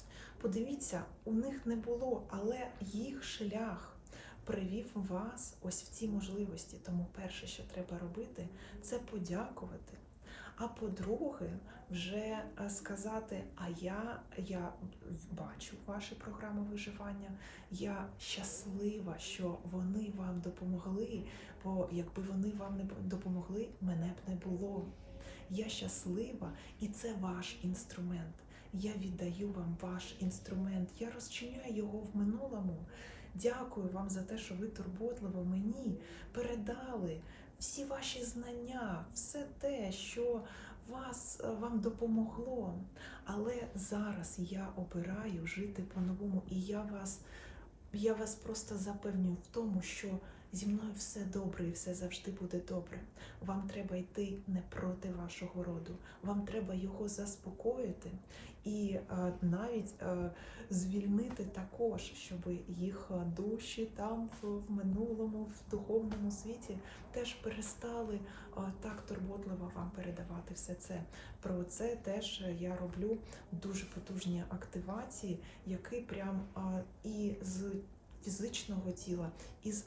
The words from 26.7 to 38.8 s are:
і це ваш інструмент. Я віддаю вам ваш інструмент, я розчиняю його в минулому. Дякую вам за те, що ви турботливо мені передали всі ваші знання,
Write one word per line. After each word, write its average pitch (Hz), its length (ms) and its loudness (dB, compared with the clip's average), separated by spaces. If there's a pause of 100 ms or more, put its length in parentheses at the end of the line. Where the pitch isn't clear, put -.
і 208 80 2
це 226 260 0
ваш 185 480 0
інструмент. 175 720 0 (380)
Я 202 200 2
віддаю 185 600 0
вам 170 280 0
ваш 180 400 -2
інструмент, 185 680 2 (100)
я 233 120 0
розчиняю 240 640 -4
його 208 240 2
в 208 180 -2
минулому. 208 600 4 (580)
Дякую 233 540 2
вам 190 220 0
за 190 120 2
те, 214 160 -2
що 202 160 -4
ви 196 120 0
турботливо 190 800 0
мені 208 540 4 (340)
передали 233 880 0 (380)
всі - 260 0
ваші 269 400 0
знання, 240 800 -2 (100)